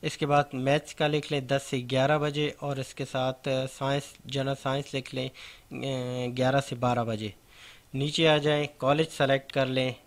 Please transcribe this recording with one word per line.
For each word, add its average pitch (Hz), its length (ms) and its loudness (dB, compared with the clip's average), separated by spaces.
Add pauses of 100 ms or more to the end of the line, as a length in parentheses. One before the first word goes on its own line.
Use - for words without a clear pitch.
इसके 156 240 -4
बाद 143 280 4
maths 135 400 0
का 156 120 0
लिख 147 260 0
लें 139 140 -2
दस 139 160 0
से - 180 -4
ग्यारह 131 380 2
बजे, 147 420 -2
और 143 200 -4
इसके - 240 -8
साथ, 131 280 -2
अ, 131 340 -2
science, 139 480 -2 (120)
general 135 280 -2
science 139 400 -4
लिख 135 200 -6
लें, 131 140 -4
अ, 131 40 -12 (1000)
ग्यारह 127 260 4
से 131 160 -6
बारह 120 280 2
बजे। 107 300 -4 (600)
नीचे 147 320 0
आ 151 120 8
जाएं, 147 300 2 (100)
college 147 300 2
select 135 440 2
कर 135 140 2
लें 131 280 0 (120)